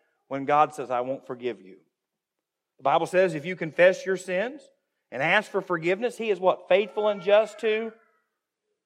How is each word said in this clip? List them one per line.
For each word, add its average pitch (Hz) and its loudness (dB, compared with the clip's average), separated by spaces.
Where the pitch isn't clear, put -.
when 135 -6
God 147 4
says, 123 -8
"I 123 -2
won't 131 -8
forgive 120 -6
you." 92 -20
The 131 -6
Bible 147 2
says 180 2
if 143 -10
you 180 -8
confess 180 2
your 190 -2
sins 202 -6
and 123 -4
ask 196 2
for 196 -4
forgiveness, 180 -2
He 220 -2
is 180 -2
what? 180 0
Faithful 208 2
and 202 -2
just 202 2
to 220 -2